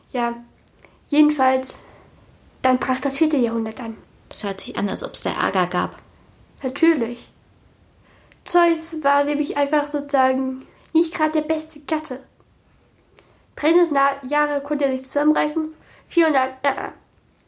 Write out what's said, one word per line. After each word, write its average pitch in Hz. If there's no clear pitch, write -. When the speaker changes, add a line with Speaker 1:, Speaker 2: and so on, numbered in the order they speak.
Speaker 1:
Ja, 240
jedenfalls, 277
dann 254
brach 254
das 262
vierte 302
Jahrhundert 226
an. 226
Speaker 2:
Das -
hört 196
sich -
an, 196
als 175
ob's -
da -
Ärger 185
gab. 180
Speaker 1:
Natürlich. 254
Zeus 330
war 285
nämlich 294
einfach 294
sozusagen 262
nicht 320
gerade 311
der 311
beste 311
Gatte. 302
Dreihundert 330
Na-, 277
Jahre 294
konnte 285
er 262
sich 262
zusammenreißen. 302
Vierhundert, 277
äh, 285
äh. -